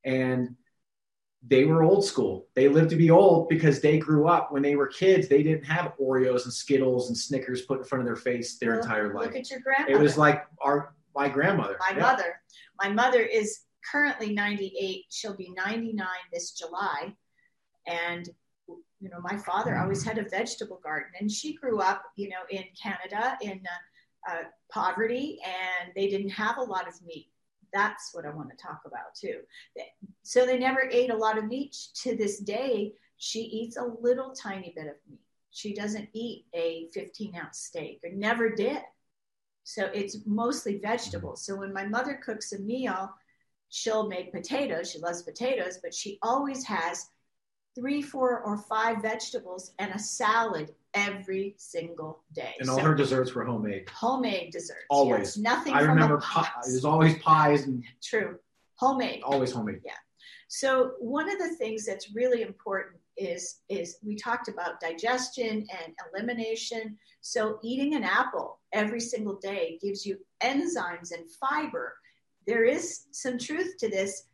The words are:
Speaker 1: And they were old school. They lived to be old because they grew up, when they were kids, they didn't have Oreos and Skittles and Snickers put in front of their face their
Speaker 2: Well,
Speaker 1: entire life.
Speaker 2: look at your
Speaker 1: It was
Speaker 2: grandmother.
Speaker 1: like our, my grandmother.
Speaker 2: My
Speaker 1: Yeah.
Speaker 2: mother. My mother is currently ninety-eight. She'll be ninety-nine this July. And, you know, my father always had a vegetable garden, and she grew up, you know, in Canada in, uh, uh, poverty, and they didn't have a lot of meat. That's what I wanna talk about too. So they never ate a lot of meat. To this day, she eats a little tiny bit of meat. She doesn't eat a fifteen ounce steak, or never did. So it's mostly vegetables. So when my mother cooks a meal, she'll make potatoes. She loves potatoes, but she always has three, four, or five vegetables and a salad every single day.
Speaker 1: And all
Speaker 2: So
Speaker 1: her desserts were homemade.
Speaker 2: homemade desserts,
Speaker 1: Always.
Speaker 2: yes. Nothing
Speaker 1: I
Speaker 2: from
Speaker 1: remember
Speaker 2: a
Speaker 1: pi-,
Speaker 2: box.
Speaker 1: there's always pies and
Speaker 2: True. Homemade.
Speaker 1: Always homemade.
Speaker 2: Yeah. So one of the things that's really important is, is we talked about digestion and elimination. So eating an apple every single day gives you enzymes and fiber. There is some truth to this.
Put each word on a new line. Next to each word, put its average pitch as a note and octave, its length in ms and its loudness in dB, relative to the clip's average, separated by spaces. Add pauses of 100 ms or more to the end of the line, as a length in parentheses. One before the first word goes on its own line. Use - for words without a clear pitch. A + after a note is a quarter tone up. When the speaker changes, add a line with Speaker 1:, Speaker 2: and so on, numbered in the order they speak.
Speaker 1:
And B2+ 500 0 (880)
they D#3+ 200 8
were D#3+ 180 6
old G3 220 8
school. F#2+ 500 0
They C3+ 140 8
lived D#3+ 220 8
to E3+ 40 2
be D#3+ 160 8
old F3 380 10
because D#3 320 6
they D3+ 160 6
grew D3+ 320 4
up, E3 240 4
when C#3 80 2
they C#3+ 160 4
were C#3 100 4
kids, F#3 400 6
they C#3+ 160 8
didn't D#3 220 2
have E3 340 0
Oreos B2+ 460 4
and A#2+ 80 -8
Skittles C3 560 2
and A#2 80 -2
Snickers B2+ 460 -4
put C3 160 -2
in - 40 -8
front C3 180 -2
of A#2+ 40 -2
their A2+ 100 -2
face A#2+ 440 -4
their A#2 160 2
Speaker 2:
Well, A2+ 60 0
Speaker 1:
entire G#2+ 320 -2
life. G2+ 120 -2
Speaker 2:
look - 100 -6
at - 140 -8
your B3+ 100 -10 (300)
Speaker 1:
It C#3 100 6
was D3 160 6
Speaker 2:
grandmother. D3+ 40 2
Speaker 1:
like D3 280 6 (140)
our, D3 320 0 (200)
my C#3+ 140 0
grandmother. C3+ 540 2
Speaker 2:
My F#3+ 160 0
Speaker 1:
Yeah. - 40 0
Speaker 2:
mother. A3 400 2 (400)
My G3 80 0
mother A#3+ 320 4
is G#3+ 380 0 (320)
currently C#4 420 0
ninety-eight. G3 760 -4
She'll G3+ 260 -8
be F#3 160 -14
ninety-nine G#3 560 -4 (240)
this E3+ 200 -8
July. E3+ 600 -6 (760)
And, F3 420 -6 (400)
you - 400 -18
know, F3 120 -14
my F3+ 140 -6
father G#3 420 -2
always F#3+ 240 0
had A3 180 -2
a G3 100 -6
vegetable G3 520 -6
garden, D3+ 380 -6
and G#3 100 -2
she D4 260 -6
grew A3+ 260 -2
up, F#3+ 220 2 (120)
you G3 140 -8
know, F#3 200 -8
in F#3+ 140 -8 (180)
Canada G3+ 600 -4
in, F#3+ 260 -8
uh, - 640 -14
uh, E3+ 120 -6 (280)
poverty, A3+ 720 -2
and F#3 480 -6
they G3 140 0
didn't G3+ 220 -2
have G#3+ 280 -2
a C4 60 -4
lot F#3 240 -4
of E3+ 60 -16 (120)
meat. D#3+ 220 -16 (460)
That's G#3 400 -2
what E3 120 -10
I D3 40 -8
wanna D3 260 -12
talk D#3 300 -14
about - 300 -14
too. - 240 -8 (840)
So B3+ 240 4
they B3+ 140 2
never C4 320 2
ate B3 180 4
a A3+ 80 0
lot A3 220 2
of G#3+ 60 -4
meat. C4 300 -6 (280)
To A#3+ 120 -2
this G3+ 240 -2
day, G#3 540 -2 (240)
she - 220 -6
eats A3+ 380 -8
a B3+ 60 -6
little B3 480 0
tiny F#3+ 440 -12
bit D#3 100 -10
of C#3+ 80 -10 (160)
meat. - 100 -20 (300)
She - 240 -10
doesn't G#3 400 -6
eat A3+ 400 -10
a E3 400 -4
fifteen G3+ 420 -10
ounce D#3+ 240 -12
steak, - 440 -12
or E3+ 80 -10
never A3 380 0
did. A3 320 0 (840)
So - 300 -4
it's G3+ 320 -6
mostly A3 520 -2
vegetables. G#3 680 -6
So G3 100 -6
when G3 180 -8
my G3 120 -8
mother B3 280 -2 (100)
cooks G#3+ 300 -10
a G3+ 60 -10
meal, G3+ 520 -4 (580)
she'll A3 380 -2
make F#3 240 -8
potatoes. G#3+ 600 -4
She D#3 80 -14
loves F3 240 -6
potatoes, G3+ 580 -4
but E3+ 140 -10
she - 260 -10
always C4 440 -2
has F3+ 440 -4 (640)
three, C#4 280 -4
four, B3 380 -2
or G#3 160 -4
five A3 440 0
vegetables G3 800 -6
and F#3+ 140 -4
a G3 40 -6
salad G#3 800 0 (180)
every G3 640 -2
single E3 640 -10 (120)
day. B2 260 -10
Speaker 1:
And B2+ 100 -2
all C3 80 2
Speaker 2:
So C3+ 60 2
Speaker 1:
her D#3 100 6
desserts C3 400 2
were A#2 120 -4
homemade. G#2 440 -4
Speaker 2:
homemade A3 600 -2
desserts, - 400 -12
Speaker 1:
Always. C3 300 6
Speaker 2:
yes. - 160 -6
Nothing A#3 360 0
Speaker 1:
I C#3+ 60 6
Speaker 2:
from D3+ 100 6
Speaker 1:
remember D3+ 280 8
Speaker 2:
a C#3+ 40 -2
Speaker 1:
pi-, D#3+ 200 0
Speaker 2:
box. B2 260 -6
Speaker 1:
there's B2+ 180 0
always D#3+ 320 6
pies D3 480 6
and B2+ 180 -2 (160)
Speaker 2:
True. - 380 -4 (380)
Homemade. B3+ 480 0
Speaker 1:
Always C3 280 2
homemade. G#2+ 320 -6
Speaker 2:
Yeah. - 100 -14 (560)
So C4 500 2
one C#4+ 320 -2
of G4 80 -4
the E4 160 -4
things A3 280 -4
that's G3+ 300 -8
really A#3+ 300 2
important F#3+ 540 -8 (200)
is, F3 520 -8
is F#3 360 -6
we G#3 120 -6
talked A#3+ 320 -4
about G3+ 300 -6
digestion A3 840 -4 (180)
and E3 120 -16 (180)
elimination. A3+ 840 -6 (260)
So G#3+ 420 -2
eating C4+ 320 -2
an B3 80 -2
apple G3 560 -2 (120)
every G#3+ 280 -2
single G#3+ 400 -6
day F3+ 420 -6
gives G3+ 240 -6
you F#3+ 140 -6 (220)
enzymes A#3 720 -2
and E3+ 160 -12 (120)
fiber. C4+ 560 -4 (500)
There A3+ 200 2
is D#4+ 440 0
some B3 300 -6
truth F4 400 -4
to A3 100 -2
this. G3 440 -4